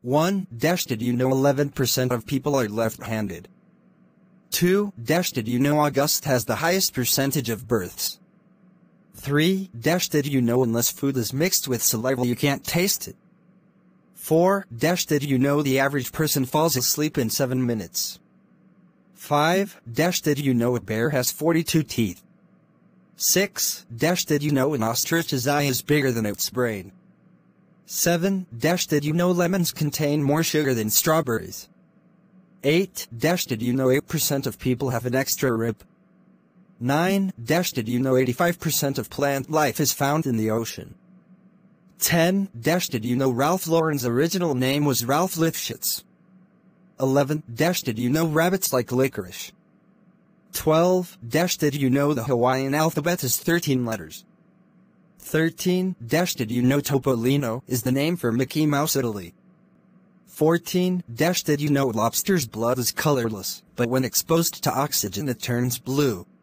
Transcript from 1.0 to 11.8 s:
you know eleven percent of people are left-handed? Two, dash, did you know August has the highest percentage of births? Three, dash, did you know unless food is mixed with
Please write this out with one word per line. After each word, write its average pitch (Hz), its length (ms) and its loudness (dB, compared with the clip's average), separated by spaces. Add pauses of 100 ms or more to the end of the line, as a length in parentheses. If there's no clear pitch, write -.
you 123 100 0
know 127 200 2
eleven 139 380 2
percent 127 420 0
of 117 140 -4
people 143 280 -2
are 123 140 0
left-handed? 110 800 -4 (1000)
Two, 196 420 2 (100)
dash, 160 300 0
did 110 160 -4
you 120 100 0
know 147 220 2
August 147 440 0
has 127 200 2
the 110 120 -2
highest 175 380 0
percentage 135 560 0
of 107 180 -6
births? 104 500 -4 (960)
Three, 175 640 0
dash, 156 300 0
did 147 180 0
you 139 140 0
know 120 220 2
unless 117 280 0
food 139 260 -2
is 117 160 -2
mixed 151 360 0
with 120 140 -2